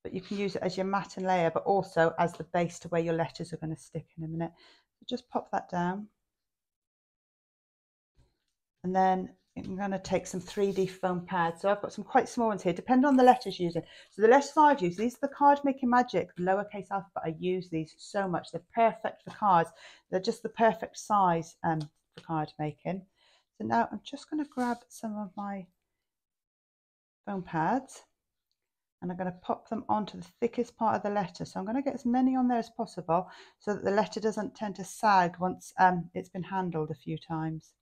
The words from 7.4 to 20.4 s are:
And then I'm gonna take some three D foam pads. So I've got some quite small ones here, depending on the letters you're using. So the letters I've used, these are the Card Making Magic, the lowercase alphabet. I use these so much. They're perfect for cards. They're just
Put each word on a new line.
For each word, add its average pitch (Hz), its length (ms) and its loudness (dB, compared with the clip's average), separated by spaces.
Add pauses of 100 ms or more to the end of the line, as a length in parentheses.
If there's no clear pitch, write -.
And 185 120 -4
then 185 400 2 (220)
I'm 190 200 -10
gonna 196 200 -4
take 185 300 -2
some 185 140 -8
three 196 320 -2
D 185 120 2
foam 180 400 -4
pads. 170 360 -2
So 196 80 2
I've 202 120 0
got - 120 -8
some 208 100 -10
quite 240 240 2
small 226 220 0
ones 190 120 -4
here, 175 120 0
depending 254 320 4
on 277 100 6
the 254 80 8
letters 240 340 6
you're 175 100 -2
using. - 160 -4 (280)
So 196 100 -2
the 220 60 8
letters 269 300 8
I've 294 240 6
used, 175 180 -2
these 233 160 -2
are 277 120 -4
the - 60 -8
Card 285 300 6
Making 269 260 0
Magic, 240 460 2
the 180 80 -6
lowercase 196 480 -2
alphabet. 196 320 -6
I 160 160 -4
use 180 300 -4
these 160 280 -6
so 196 300 -4
much. - 240 -4
They're 165 100 -8 (140)
perfect - 480 0
for - 80 -14
cards. 175 400 4 (400)
They're 185 80 0
just 220 240 -4